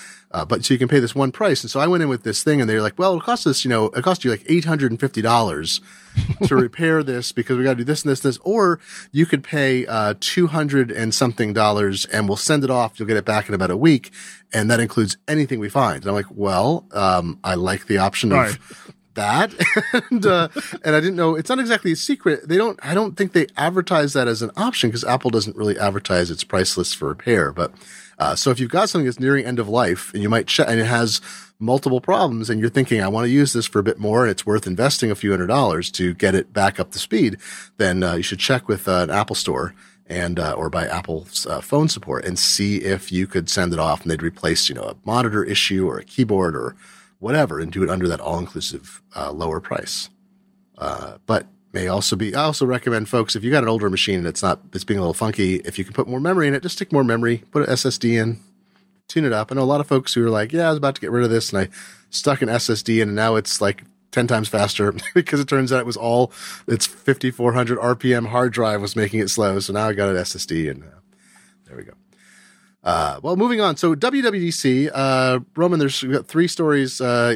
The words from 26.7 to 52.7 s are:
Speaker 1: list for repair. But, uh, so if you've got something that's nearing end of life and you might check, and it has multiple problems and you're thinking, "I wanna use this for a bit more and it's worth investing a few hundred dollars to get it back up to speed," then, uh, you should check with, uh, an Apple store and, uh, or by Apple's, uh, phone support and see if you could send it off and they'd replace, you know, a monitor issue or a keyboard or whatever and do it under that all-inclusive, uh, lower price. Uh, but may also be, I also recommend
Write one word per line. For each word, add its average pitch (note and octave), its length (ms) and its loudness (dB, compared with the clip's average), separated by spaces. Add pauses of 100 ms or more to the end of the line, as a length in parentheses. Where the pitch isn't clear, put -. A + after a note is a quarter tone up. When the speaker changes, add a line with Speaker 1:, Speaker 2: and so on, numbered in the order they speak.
Speaker 1:
list F2 200 -2
for D2 120 -4
repair. E2 440 0
But, E2+ 200 -4 (460)
uh, - 160 0
so C#3+ 160 0
if B2 100 0
you've A#2+ 100 -4
got G3+ 180 2
something D#3+ 180 0
that's B2 140 -4
nearing C3+ 240 2
end B2 140 -4
of A2 100 -2
life G#2 440 0
and G#2 100 -4
you G#2 60 0
might A2+ 180 2
check, - 220 2
and A2+ 120 2
it A2 60 2
has A#2 340 0 (380)
multiple B2+ 420 0
problems B2+ 500 0
and A2 100 0
you're A2+ 100 2
thinking, B2 320 2
"I F#2+ 60 0
wanna A2 200 0
use C#3 240 4
this A#2 140 -2
for - 120 -2
a G2+ 40 4
bit G2+ 160 0
more G#2+ 240 2
and A#2 80 4
it's - 160 -6
worth G#2+ 200 0
investing A2 440 0
a G2+ 40 0
few G2+ 160 0
hundred F2+ 180 0
dollars G2+ 440 0
to F2+ 220 -2
get F#2+ 200 2
it - 180 -2
back G2 280 0
up - 120 -6
to - 60 -10
speed," C3+ 380 0 (420)
then, F#2 240 2
uh, F2 120 0
you E2+ 80 -2
should F#2+ 160 -6
check - 300 0
with, G2+ 200 -2
uh, F2+ 140 2
an E2 80 -2
Apple G2+ 260 -2
store D2+ 380 -4 (320)
and, F2 320 -4
uh, D#2 140 -2
or D#2+ 180 -4
by E2 160 -2
Apple's, E2 600 -6
uh, D2 140 -6
phone D3+ 280 2
support - 360 -6
and F2+ 140 -4
see G2+ 400 2
if F#2+ 340 -2
you F#2 140 0
could F2 240 -4
send F2 220 0
it E2+ 60 -2
off D#2+ 240 0
and E2+ 80 -4
they'd D#2 120 -4
replace, E2 460 -2
you C2 60 -4
know, A#1 80 -10
a G1+ 220 -10
monitor A2 400 0
issue F#2+ 420 0
or A#1 120 -4
a - 60 -12
keyboard F#2+ 520 0
or A#1+ 180 -8 (440)
whatever C#3 420 0
and E2 100 -6
do F#2 140 0
it E2 40 2
under F2+ 200 0
that D#2+ 100 -2
all-inclusive, D#2+ 840 -8 (140)
uh, D2 160 -8
lower D#2+ 300 -4
price. - 500 -8 (640)
Uh, C#2 480 -10
but A2 220 -2 (260)
may F2+ 140 -4
also F#2+ 300 0
be, G2+ 180 -4
I C#3+ 80 0
also D3+ 240 0
recommend A#2 420 -2